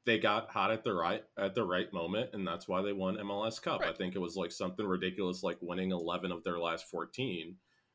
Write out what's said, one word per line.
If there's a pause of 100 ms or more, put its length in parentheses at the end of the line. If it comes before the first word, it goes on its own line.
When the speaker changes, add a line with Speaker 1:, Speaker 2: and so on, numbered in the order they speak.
Speaker 1:
they
got
hot
at
the
right, (140)
at
the
right
moment,
and
that's
why
they
won
M
L
S
Cup.
I
Speaker 2:
Right.
Speaker 1:
think
it
was,
like,
something
ridiculous,
like
winning
eleven
of
their
last
fourteen (360)